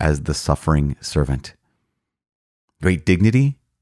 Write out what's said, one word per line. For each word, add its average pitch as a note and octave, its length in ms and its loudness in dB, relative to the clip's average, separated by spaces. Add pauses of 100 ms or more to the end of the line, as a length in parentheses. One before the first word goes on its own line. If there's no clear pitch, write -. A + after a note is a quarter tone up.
as D2+ 220 0
the D2+ 120 -4
suffering D2 640 -2
servant. C2+ 540 -4 (1300)
Great F2+ 240 0
dignity, A2+ 500 2 (260)